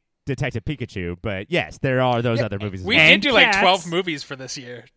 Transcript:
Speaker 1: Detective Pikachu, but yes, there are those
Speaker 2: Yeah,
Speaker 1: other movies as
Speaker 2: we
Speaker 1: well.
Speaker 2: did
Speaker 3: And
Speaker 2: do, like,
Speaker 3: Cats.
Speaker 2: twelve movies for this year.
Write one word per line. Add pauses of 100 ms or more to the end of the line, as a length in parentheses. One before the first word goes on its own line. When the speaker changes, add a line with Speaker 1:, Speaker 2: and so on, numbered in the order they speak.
(260)
Speaker 1:
Detective
Pikachu,
but
yes,
there
are
those
Speaker 2:
Yeah,
Speaker 1:
other
movies
as
Speaker 2:
we
Speaker 1:
well.
Speaker 2:
did
Speaker 3:
And
Speaker 2:
do,
like,
Speaker 3:
Cats.
Speaker 2:
twelve
movies
for
this
year. (120)